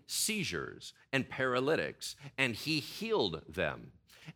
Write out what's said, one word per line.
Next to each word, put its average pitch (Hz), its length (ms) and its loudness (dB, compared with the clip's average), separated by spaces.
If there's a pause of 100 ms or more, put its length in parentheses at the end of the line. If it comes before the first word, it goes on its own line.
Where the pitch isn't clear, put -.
seizures 87 840 -2 (180)
and 135 180 2
paralytics, 127 840 0 (220)
and 127 180 2
he 156 240 0
healed 143 680 0
them. 76 460 -2 (440)